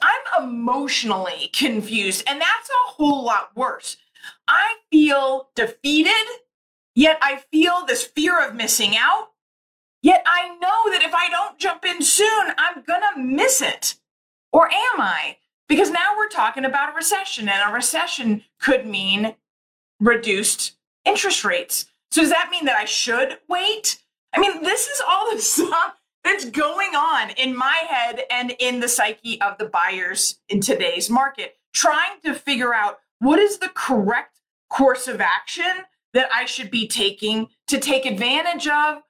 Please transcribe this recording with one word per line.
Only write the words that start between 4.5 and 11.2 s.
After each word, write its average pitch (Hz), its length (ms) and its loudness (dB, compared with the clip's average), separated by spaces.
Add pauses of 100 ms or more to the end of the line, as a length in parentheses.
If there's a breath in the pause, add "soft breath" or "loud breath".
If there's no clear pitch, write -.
feel 277 640 4
defeated, 311 760 0 (680)
yet 311 260 6
I 277 300 -2
feel 349 340 2
this - 220 -4
fear 339 320 0
of 233 160 -2
missing 220 420 0
out. 349 360 2 (680)
Yet 359 260 6
I 349 220 2
know 381 420 0
that 359 100 0
if 330 140 0
I 349 140 2